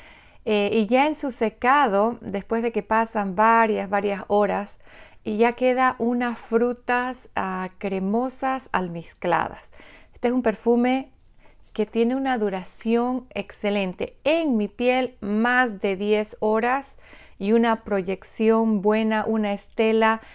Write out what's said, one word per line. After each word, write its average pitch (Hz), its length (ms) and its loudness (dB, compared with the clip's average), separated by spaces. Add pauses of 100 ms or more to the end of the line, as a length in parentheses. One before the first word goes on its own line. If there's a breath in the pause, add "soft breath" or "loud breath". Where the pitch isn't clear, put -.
(440 loud breath)
Eh, 208 280 0
y 220 140 2
ya 254 200 2
en 311 80 -2
su 285 160 -6
secado, 233 880 0
después 202 420 -4
de 240 100 -2
que 208 100 -2
pasan 220 540 -2
varias, 214 520 4
varias 202 400 -2
horas, 202 500 0 (460 loud breath)
y 214 120 -4
ya 233 160 4
queda 254 460 2
unas 240 400 -2
frutas, 247 960 -2
ah, 185 320 -4 (100)
cremosas 240 920 -4
almizcladas. 170 1000 -4 (440 loud breath)
Este - 140 -2
es 240 60 0
un 254 80 0
perfume 240 720 0 (600 soft breath)
que 214 140 -2
tiene 233 300 0
una 262 220 -2
duración 226 920 -2
excelente. 202 960 -4
En 311 320 2
mi 208 100 0
piel, 247 540 0
más 220 600 0
de 196 160 0
diez 208 440 -2
horas 233 560 -2 (420 loud breath)
y 196 140 0
una 226 320 2
proyección 208 960 0
buena, 214 440 0
una 214 260 -2
estela. 220 680 0 (120)